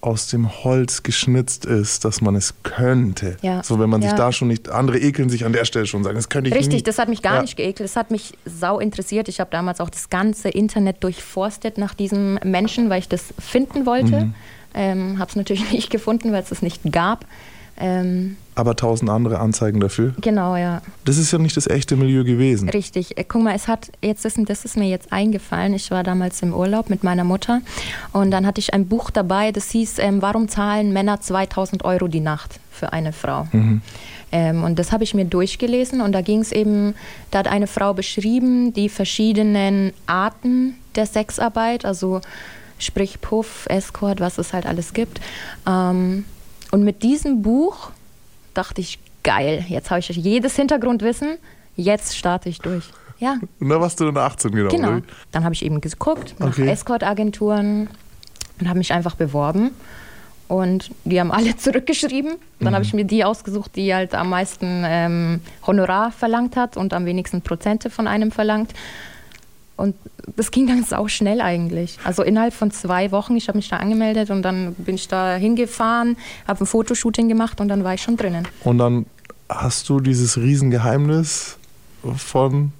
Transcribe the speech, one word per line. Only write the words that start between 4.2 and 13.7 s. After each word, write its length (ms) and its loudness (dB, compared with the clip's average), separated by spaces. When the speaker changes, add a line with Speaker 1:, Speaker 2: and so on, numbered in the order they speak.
Speaker 1:
schon 160 0
nicht, 200 -2
andere 300 2
ekeln 320 2
sich 160 -2
an 80 2
der 100 2
Stelle 220 0
schon, 180 -2
sagen, 120 -2
das 120 -4
könnte 220 0
ich 60 2
Speaker 2:
Richtig, 180 2
Speaker 1:
nie. 80 0
Speaker 2:
das 160 -2
hat 100 0
mich 140 -2
gar 140 2
Speaker 1:
Ja. 60 2
Speaker 2:
nicht 140 -6
geekelt. 320 -4
Das 80 -4
hat 140 -2
mich 340 -4
sau 360 -2
interessiert. 480 -4
Ich 120 -8
hab 100 -2
damals 300 -2
auch 80 -4
das 220 -10
ganze 400 0
Internet 540 0
durchforstet 760 -4
nach 160 -4
diesem 500 0
Menschen, 460 2
weil 80 2
ich 100 -6
das 300 -4
finden 480 0